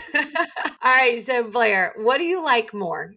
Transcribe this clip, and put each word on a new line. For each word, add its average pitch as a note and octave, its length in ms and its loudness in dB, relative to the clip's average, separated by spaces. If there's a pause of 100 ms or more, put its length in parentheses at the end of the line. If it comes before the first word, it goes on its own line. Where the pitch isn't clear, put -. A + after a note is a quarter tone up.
(140)
<laughs> D4 220 -2 (480)
All B3+ 100 4
right, B3 260 4
so B3 220 0
Blair, G#3 560 0
what A#3+ 220 2
do F4 40 -2
you E4+ 200 -2
like A#3+ 280 0
more? E3+ 460 -8